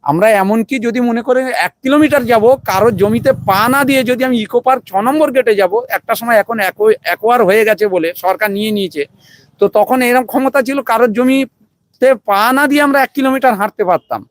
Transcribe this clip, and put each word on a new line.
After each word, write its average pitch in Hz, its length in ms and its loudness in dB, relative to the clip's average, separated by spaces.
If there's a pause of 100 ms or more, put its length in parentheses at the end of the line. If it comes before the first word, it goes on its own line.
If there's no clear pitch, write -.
আমরা 165 220 2 (160)
এমনকি 214 320 -2 (120)
যদি 233 140 -2
মনে 240 220 -2
করেন 262 220 -2 (220)
এক 180 60 -6 (100)
কিলোমিটার 285 400 2 (100)
যাব, 220 120 2 (260)
কারোর 202 300 2
জমিতে 220 300 0 (180)
পা 196 200 0
না 269 200 0
দিয়ে 269 120 2 (100)
যদি 247 180 -2
আমি 247 160 0
ইকো 240 160 -4
পার্ক 262 280 0
ছ - 20 -20 (160)
নম্বর 302 300 0
গেটে 233 240 0
যাব, 185 120 0 (240)
একটা - 240 -6
সময় 233 220 0
এখন 226 220 -6
অ্যাকো-, 208 420 0
অ্যাকোয়ার 233 420 0
হয়ে 214 200 4
গেছে 214 160 0 (100)
বলে 165 220 0
সরকার 190 340 -2
নিয়ে 208 260 -4
নিয়েছে, 170 260 -6 (560)
তো 202 100 2
তখন 214 340 0
এরকম 247 300 0
ক্ষমতা 269 300 0
ছিল 269 160 -4 (120)
কারোর 233 220 2
জমিতে 254 960 -2 (200)
পা 202 140 2 (140)
না 285 140 2
দিয়ে 294 160 2
আমরা 277 160 2
এক 254 140 -2
কিলোমিটার 262 440 0
হাঁটতে 208 300 -4
পারতাম 123 300 -2 (100)